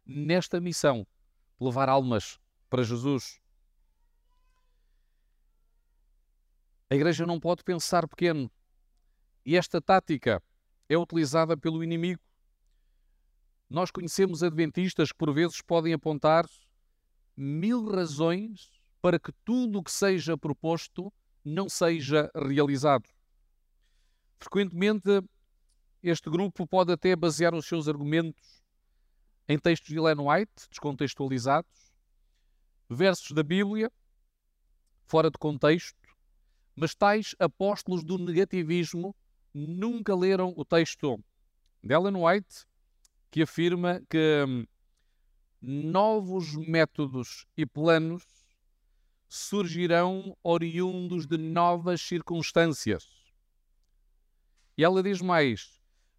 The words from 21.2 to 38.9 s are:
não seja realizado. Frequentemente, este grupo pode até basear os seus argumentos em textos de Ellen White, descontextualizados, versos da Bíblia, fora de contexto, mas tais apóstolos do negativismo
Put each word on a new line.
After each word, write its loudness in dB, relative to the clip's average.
não -4
seja 0
realizado. 2
Frequentemente, -2
este -2
grupo -2
pode 2
até 2
basear 2
os -6
seus -4
argumentos -4
em 0
textos 0
de -8
Ellen 2
White, -2
descontextualizados, -4
versos 0
da 0
Bíblia, -2
fora 2
de -14
contexto, 0
mas -4
tais 2
apóstolos -2
do -4
negativismo -2